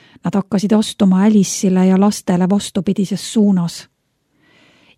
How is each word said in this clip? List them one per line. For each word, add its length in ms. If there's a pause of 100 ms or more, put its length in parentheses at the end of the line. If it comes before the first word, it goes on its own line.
(240)
Nad 120
hakkasid 360
astuma 540
Alice'ile 600
ja 120
lastele 500
vastupidises 840
suunas. 560 (1080)